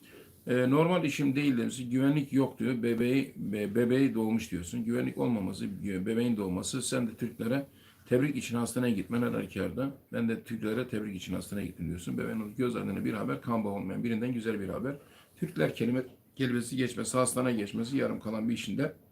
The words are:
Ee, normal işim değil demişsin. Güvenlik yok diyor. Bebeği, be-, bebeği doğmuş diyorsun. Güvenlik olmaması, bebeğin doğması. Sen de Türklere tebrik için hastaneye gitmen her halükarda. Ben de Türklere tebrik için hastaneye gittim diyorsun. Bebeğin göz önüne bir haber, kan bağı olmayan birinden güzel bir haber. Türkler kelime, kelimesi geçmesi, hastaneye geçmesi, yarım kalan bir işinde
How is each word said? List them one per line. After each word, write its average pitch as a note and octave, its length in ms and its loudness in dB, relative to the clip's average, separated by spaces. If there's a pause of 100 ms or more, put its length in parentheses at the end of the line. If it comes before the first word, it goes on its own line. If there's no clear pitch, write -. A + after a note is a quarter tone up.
(460)
Ee, B2+ 240 4
normal E3 340 6
işim C#3 320 2
değil C#3 220 2
demişsin. A#2 320 -4
Güvenlik C#3 420 4
yok C3+ 260 2
diyor. A#2+ 240 0
Bebeği, A#2+ 540 2
be-, G2+ 380 -2
bebeği B2 400 4
doğmuş A2+ 360 2
diyorsun. F#2 340 -4
Güvenlik A#2+ 340 -2
olmaması, G2+ 640 -2 (240)
bebeğin A#2 300 2
doğması. G2 460 -2
Sen B2+ 240 0
de G#2+ 80 -6
Türklere A#2+ 520 -2 (420)
tebrik C3+ 280 4
için A2+ 200 -2
hastaneye A#2+ 380 0
gitmen A#2 280 0
her A#2 100 2
halükarda. A2 640 -2 (180)
Ben A#2 160 0
de A2 140 -2
Türklere A2 460 -2
tebrik G#2+ 280 -4
için F#2 180 -6
hastaneye F#2 320 -4
gittim F2+ 220 -6
diyorsun. F2 300 -4
Bebeğin A2+ 380 -4
göz B2 200 0
önüne G2 280 -2
bir B2 80 0
haber, A#2 300 -4
kan A#2 220 0
bağı G2+ 80 -2
olmayan G2 320 -4
birinden A#2 280 0
güzel A2 280 -2
bir F#2+ 80 -4
haber. B2+ 280 -4 (400)
Türkler D#3 380 0
kelime, B2 280 2 (340)
kelimesi A#2+ 400 0
geçmesi, A#2+ 420 0
hastaneye B2+ 380 2
geçmesi, A2 400 -2
yarım A2+ 240 0
kalan A2 280 -2
bir A#2+ 60 2
işinde A#2 400 -2 (180)